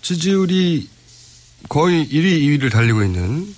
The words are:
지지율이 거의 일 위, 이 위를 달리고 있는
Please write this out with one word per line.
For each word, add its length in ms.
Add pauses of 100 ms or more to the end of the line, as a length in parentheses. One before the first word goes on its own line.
지지율이 880 (800)
거의 400
일 160
위, 200
이 40
위를 220
달리고 320
있는 440 (100)